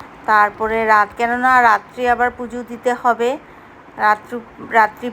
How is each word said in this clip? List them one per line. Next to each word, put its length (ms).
তারপরে 600
রাত, 320
কেননা 440
রাত্রি 460
আবার 300
পুজো 300
দিতে 260
হবে, 440
রাত্রি, 420
রাত্রি 420